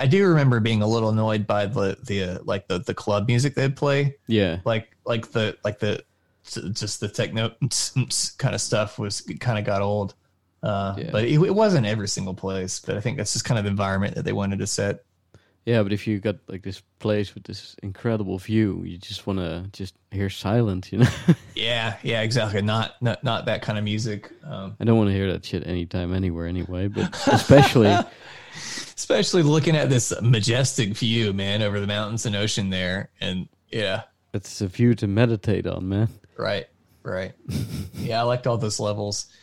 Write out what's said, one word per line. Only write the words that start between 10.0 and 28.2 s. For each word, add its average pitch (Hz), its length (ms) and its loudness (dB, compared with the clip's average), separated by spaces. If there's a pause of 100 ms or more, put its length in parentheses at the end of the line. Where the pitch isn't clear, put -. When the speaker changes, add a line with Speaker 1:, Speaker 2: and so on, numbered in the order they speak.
Speaker 1:
Uh, 98 340 -4
Speaker 2:
Yeah. - 160 -8
Speaker 1:
but 107 140 2
it, 120 160 2
it 190 120 4
wasn't 196 300 4
every 104 240 -2
single 95 240 -4
place, 95 480 -6
but - 160 -4
I 101 60 -4
think - 160 -2
that's 104 160 -4
just 120 100 -4
kind 120 140 0
of 101 60 0
the 101 60 0
environment 98 440 0
that - 100 -6
they - 80 -2
wanted 101 280 -2
to 104 60 -2
set. - 340 -2 (640)
Speaker 2:
Yeah, 117 200 4
but 98 80 0
if 104 160 -2
you 107 100 0
got, 98 200 -2 (100)
like, 95 160 -12
this 95 180 -10 (160)
place 104 380 -2
with - 80 -16
this - 400 -14
incredible 98 540 -4
view, 101 460 0
you 87 140 -10
just - 300 -10
wanna 90 440 -4
just 95 220 -12 (160)
hear 98 180 -4
silence, 101 640 0
you 95 60 -2
know? 120 100 8 (240)
<laughs> - 220 -2
Speaker 1:
Yeah, 113 480 -2
yeah, 117 200 0
exactly. 107 400 0
Not, 107 380 0
not, 117 220 -2
not 113 240 -2
that 110 160 -2
kind 107 160 -2
of 104 60 -2
music. 104 480 -4 (120)
Um, 98 360 -12
Speaker 2:
I 107 40 -2
don't 113 140 6
wanna 104 140 4
hear 98 200 0
that 85 120 -6
shit - 200 -6
anytime, 90 500 -4
anywhere, 85 340 -2
anyway, 90 400 -4
but 101 260 -2 (140)
especially 123 760 8
Speaker 1:
<laughs> - 40 -6 (480)